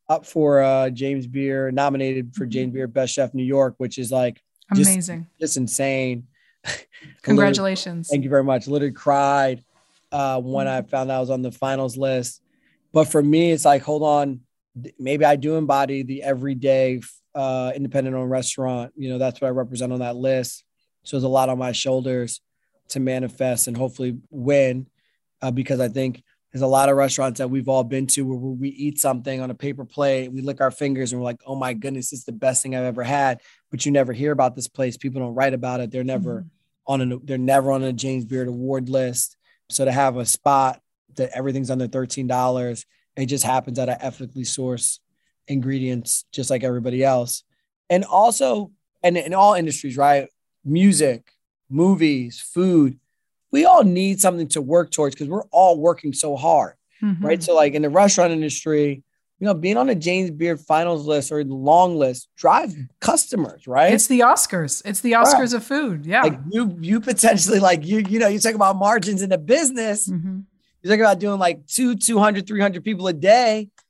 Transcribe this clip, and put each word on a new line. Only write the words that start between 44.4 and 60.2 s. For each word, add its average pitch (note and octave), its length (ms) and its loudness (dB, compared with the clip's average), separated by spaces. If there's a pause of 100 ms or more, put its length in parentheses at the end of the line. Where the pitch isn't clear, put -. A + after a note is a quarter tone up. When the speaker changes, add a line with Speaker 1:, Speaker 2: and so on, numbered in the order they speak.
Speaker 1:
source B2 560 -6 (480)
ingredients C3 840 -4
just C3 160 -8
like C3 140 0
everybody B2 400 -2
else. B2+ 400 0 (460)
And F#3 160 2
also, A3 640 2 (320)
and F3 140 2
in D#3+ 160 -4
all G3+ 200 6
industries, D3 440 -4
right? C#3+ 300 4 (360)
Music, D3+ 680 2 (380)
movies, D3+ 680 2
food, E3+ 600 2 (520)
we D4 140 2
all F4 180 10
need F#3+ 380 2
something F3 280 2
to D#3 120 -2
work D3+ 300 2
towards C#3+ 240 -2
'cause D3 120 -8
we're F#3+ 240 -6
all F3 280 6
working D#3 340 0
so C#3+ 220 -4
hard, C3+ 400 2 (260)
Speaker 2:
Mm-hmm. G3 240 -2
Speaker 1:
right? E3+ 180 0
So, E3+ 120 2
like, D3 180 6
in D3+ 80 -2
the D3 80 0
restaurant F3+ 420 4
industry, D3+ 720 -2 (360)
you F#3+ 60 -6
know, G3+ 100 2
being F3+ 200 0
on B3+ 140 2
a A#3 60 0
James F3+ 340 -2